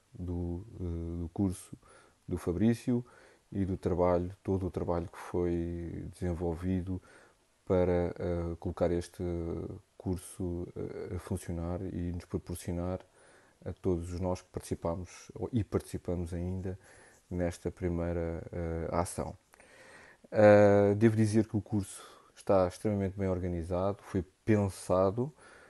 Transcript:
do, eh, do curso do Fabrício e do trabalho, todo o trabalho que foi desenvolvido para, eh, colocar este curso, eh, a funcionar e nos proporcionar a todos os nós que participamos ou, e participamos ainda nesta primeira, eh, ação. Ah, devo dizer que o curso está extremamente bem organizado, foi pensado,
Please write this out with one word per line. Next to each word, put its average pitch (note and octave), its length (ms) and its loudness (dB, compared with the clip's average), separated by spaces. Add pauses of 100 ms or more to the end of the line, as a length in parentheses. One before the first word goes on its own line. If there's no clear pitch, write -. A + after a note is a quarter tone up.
(120)
do, F2 540 -6 (160)
eh, E2+ 400 -6
do E2+ 100 -6
curso - 460 -2 (500)
do F2+ 80 -4
Fabrício A#2 680 0 (460)
e G2 120 0
do F#2 140 -2
trabalho, F2+ 540 2 (100)
todo F#2+ 240 0
o F2 60 -4
trabalho F2 360 -2
que - 120 -18
foi F2 920 -4
desenvolvido F2+ 840 -2 (640)
para, F2 540 2
eh, E2+ 420 -4
colocar F2 320 0
este F2 320 -4 (800)
curso, F2+ 720 -6
eh, F#2+ 400 -8
a E2+ 40 -6
funcionar F2 640 -6
e F2 300 -4
nos F2+ 140 -8
proporcionar F2+ 720 -6 (640)
a - 80 -8
todos F2+ 400 -2
os F2+ 80 -6
nós F2+ 220 -2
que - 80 -20
participamos - 840 -6
ou, - 200 -6
e A2 100 2
participamos F2+ 680 -4
ainda F#2 440 -6 (540)
nesta F2 400 -4
primeira, E2+ 800 -4
eh, E2 400 -4
ação. E2+ 420 -2 (960)
Ah, G2+ 680 10
devo A2 180 6
dizer G#2+ 320 4
que - 80 -2
o G2+ 60 0
curso - 420 -4 (320)
está F#2+ 320 4
extremamente G2 500 -2
bem F#2+ 120 0
organizado, F2+ 760 -2
foi F#2+ 220 -2 (180)
pensado, G2+ 920 2 (360)